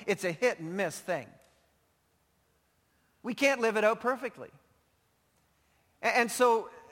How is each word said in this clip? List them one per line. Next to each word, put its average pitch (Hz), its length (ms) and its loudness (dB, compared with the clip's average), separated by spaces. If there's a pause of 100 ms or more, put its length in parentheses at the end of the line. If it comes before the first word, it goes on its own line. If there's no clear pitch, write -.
it's 196 160 0
a 180 80 0
hit 214 280 0
and 170 180 -8
miss 180 200 -2
thing. 147 300 -6 (1900)
We 247 120 -6
can't 277 260 2
live 226 160 2
it 214 80 0
out 220 160 4
perfectly. 240 500 -6 (1500)
A-, 226 160 0
and 233 140 2
so, 233 300 4
uh, - 80 -12 (220)